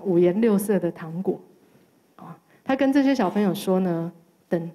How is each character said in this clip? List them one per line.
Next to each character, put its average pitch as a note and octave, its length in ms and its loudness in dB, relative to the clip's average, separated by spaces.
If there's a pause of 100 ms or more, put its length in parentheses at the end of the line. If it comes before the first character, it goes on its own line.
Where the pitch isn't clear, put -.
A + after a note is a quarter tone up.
五 F3 160 2
颜 F3+ 220 2
六 A3 160 2
色 G3+ 200 0
的 E3+ 140 -2
糖 E3+ 320 -10
果。 F#3 160 -4 (800)
啊， - 200 -20 (280)
他 C4 100 0
跟 C4+ 160 2
这 C#4 100 4
些 C4+ 140 4
小 G3+ 140 0
朋 G#3 120 0
友 G3 120 2
说 F#3 260 0
呢 E3+ 320 -2 (380)
，“等， E3+ 260 -4